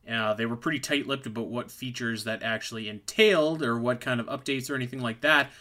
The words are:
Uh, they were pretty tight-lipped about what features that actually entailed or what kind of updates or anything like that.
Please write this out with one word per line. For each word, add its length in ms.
Uh, 240
they 120
were 100
pretty 240
tight-lipped 460
about 200
what 240
features 540
that 180
actually 460
entailed 720
or 160
what 220
kind 180
of 80
updates 420
or 60
anything 260
like 200
that. 300